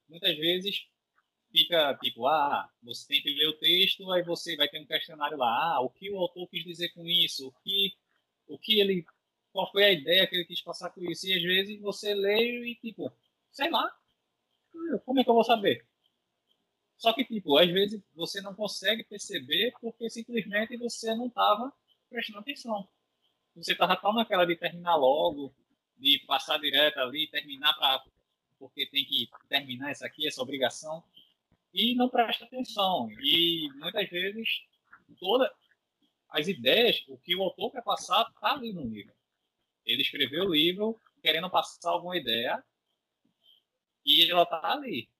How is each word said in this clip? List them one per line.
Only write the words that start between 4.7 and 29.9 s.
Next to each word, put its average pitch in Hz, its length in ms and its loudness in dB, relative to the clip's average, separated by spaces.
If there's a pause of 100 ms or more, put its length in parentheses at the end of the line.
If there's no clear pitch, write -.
um 131 60 -20
questionário 156 500 -4
lá, 131 380 2
ah, 127 60 2
o 127 80 -2
que 196 200 -14
o 202 80 -6
autor 180 320 -4
quis 170 140 -8
dizer 170 260 -6
com 170 180 -18
isso, 135 400 0
o 131 40 -16 (120)
que, 196 300 -2 (540)
o 151 100 -14
que 214 220 2
ele, 196 260 2 (460)
qual 185 200 -4
foi 202 140 6
a 202 60 8
ideia 175 360 4
que 175 80 -8
ele 175 100 -2
quis - 160 -8
passar 175 280 -10
com - 140 -16
isso?" 170 240 -6
e 190 60 0
às 175 100 0
vezes 196 360 0
você 202 360 -4
lê 233 560 0
e 233 60 -12
tipo, - 340 -10 (400)
"Sei 285 180 -2
lá, 269 180 0 (1200)
como 269 140 2
é 240 40 4
que - 60 2
eu 233 60 6
vou 226 80 6
saber?" 196 420 2 (1120)
Só 226 160 2
que, 269 100 -2
tipo, 185 340 2
às 175 120 8
vezes 202 320 0 (140)
você 190 260 -8
não 196 140 -12
consegue 214 480 -4
perceber 175 760 -4
porque 226 300 -8
simplesmente 226 680 -4
você 226 380 -6
não 247 140 -4
tava 208 420 0 (380)
prestando 226 300 -8
atenção. 214 480 -8 (680)
Você 180 200 -2
tava 180 200 4
tão 202 180 0
naquela 208 320 2
de 170 100 2
terminar 175 400 0
logo, 143 580 2 (440)
de 139 280 4
passar 151 340 0
direto 147 380 2
ali, 143 320 -4
terminar 156 460 -2
pra, 135 280 0 (540)
porque 135 300 -10
tem 139 180 -2
que 123 240 -4 (200)
terminar 139 420 -4